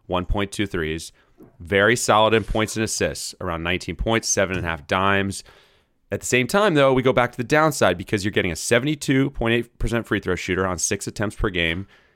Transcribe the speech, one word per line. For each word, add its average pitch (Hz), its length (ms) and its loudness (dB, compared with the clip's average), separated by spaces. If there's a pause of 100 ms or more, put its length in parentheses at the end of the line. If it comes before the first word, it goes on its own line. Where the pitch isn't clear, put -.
one 90 180 -2
point 101 260 -2
two 104 160 -4
threes. 80 460 -6 (480)
Very 98 340 4
solid 110 380 4
in 110 100 4
points 110 320 -2
and 110 80 -2
assists, - 560 -4
around 85 240 -6
nineteen 87 320 -4
points, 113 320 0
seven 92 300 0
and 85 80 -4
a 85 40 -4
half 78 160 -6
dimes. 98 600 0 (680)
At 98 100 -4
the - 40 -10
same 107 220 2
time, 202 260 2
though, 139 180 6
we 127 120 2
go 127 100 4
back 123 200 2
to - 40 -20
the 127 80 -4
downside 143 500 2
because 98 300 -4
you're 104 60 -2
getting 95 200 0
a 80 60 -6
seventy-two 135 720 0
point 117 240 -2
eight 117 260 -4
percent 113 260 -2
free 107 140 0
throw 92 160 -2
shooter 92 320 -2
on 90 100 -4
six - 300 -4
attempts 104 300 -6
per 113 120 -2
game. 85 380 -2 (280)